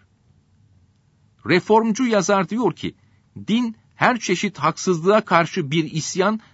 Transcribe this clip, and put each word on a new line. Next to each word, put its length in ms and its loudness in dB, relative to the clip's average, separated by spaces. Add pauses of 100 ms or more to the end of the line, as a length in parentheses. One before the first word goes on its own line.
(1500)
Reformcu 600 2
yazar 420 2
diyor 280 -2
ki, 180 -8 (520)
din 300 -2 (180)
her 240 2
çeşit 400 -4
haksızlığa 600 0
karşı 500 0
bir 220 -2
isyan, 480 -2 (140)